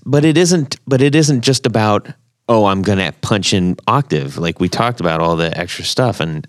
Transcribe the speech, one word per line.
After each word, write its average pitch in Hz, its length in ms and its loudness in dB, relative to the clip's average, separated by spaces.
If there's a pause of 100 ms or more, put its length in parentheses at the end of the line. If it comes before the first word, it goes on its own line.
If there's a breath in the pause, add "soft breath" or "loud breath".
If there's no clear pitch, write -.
but 143 180 2
it 160 140 4
isn't, 170 480 0
but 131 160 2
it 143 100 2
isn't 147 280 2
just 127 260 0
about, 107 400 0 (420)
"Oh, 113 160 4
I'm 98 160 2
gonna 95 400 0
punch 101 320 -2
in 90 240 0 (100)
octave." 76 520 -2
Like, 85 200 -4
we 90 100 0
talked 120 300 -4
about 82 220 0
all 82 140 0
the 82 220 -2
extra - 280 -8
stuff, 123 340 -2
and 78 300 -6